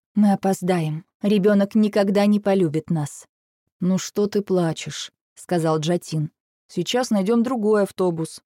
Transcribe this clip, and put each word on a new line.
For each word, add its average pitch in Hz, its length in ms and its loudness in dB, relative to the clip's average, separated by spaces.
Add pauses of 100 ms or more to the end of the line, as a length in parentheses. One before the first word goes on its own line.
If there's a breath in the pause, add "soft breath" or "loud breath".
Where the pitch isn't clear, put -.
(140)
«Мы 208 200 4
опоздаем. 180 720 -2 (160)
Ребёнок 202 520 2
никогда 202 520 2
не 208 160 2
полюбит 175 480 0
нас». 151 360 -4 (540)
«Ну 180 180 0
что 202 300 -2
ты 208 140 -2
плачешь?» 165 720 -4 (220)
сказал 160 440 -2
Джатин. 156 520 -4 (360)
«Сейчас 240 440 -2
найдём 220 320 2
другой 214 400 2
автобус». 175 640 -4